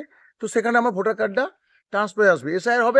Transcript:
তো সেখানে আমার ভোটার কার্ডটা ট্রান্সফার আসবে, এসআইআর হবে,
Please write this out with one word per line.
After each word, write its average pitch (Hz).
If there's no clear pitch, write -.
তো -
সেখানে 233
আমার 233
ভোটার 208
কার্ডটা 214
ট্রান্সফার 202
আসবে, 139
এসআইআর 240
হবে, 247